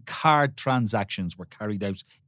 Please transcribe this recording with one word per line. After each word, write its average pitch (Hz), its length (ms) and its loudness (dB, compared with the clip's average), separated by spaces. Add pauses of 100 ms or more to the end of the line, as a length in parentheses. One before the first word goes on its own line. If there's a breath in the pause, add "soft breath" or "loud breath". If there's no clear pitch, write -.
card 147 520 2
transactions 104 800 -2
were 90 80 -14
carried 104 380 -6
out 98 200 -4 (240 soft breath)